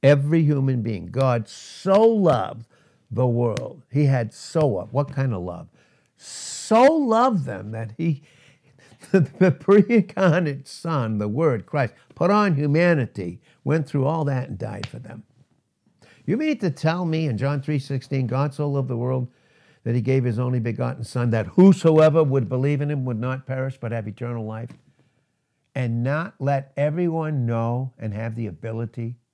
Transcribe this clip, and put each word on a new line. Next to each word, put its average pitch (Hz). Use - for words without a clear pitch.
Every 147
human 135
being. 104
God 120
so -
loved 160
the 120
world. 117
He 143
had 123
so, 120
what 139
kind 135
of 90
love? 87
So -
loved 247
them 101
that 110
he, 165
<laughs> -
the, 190
the 175
pre-incarnate 190
Son, 127
the 104
Word, 123
Christ, 139
put 143
on 202
humanity, 143
went 147
through 135
all 156
that 131
and 104
died 104
for -
them. -
You 190
mean 302
to 190
tell 165
me 160
in 113
John 139
three 147
sixteen, 135
God 135
so 147
loved 139
the 127
world 123
that 120
he 123
gave 131
his 117
only 127
begotten 120
Son, 120
that 110
whosoever 160
would 135
believe 135
in 147
him 135
would 123
not 131
perish 131
but 117
have 110
eternal 117
life, 110
and 120
not 156
let 139
everyone 156
know 117
and 107
have 110
the 113
ability 113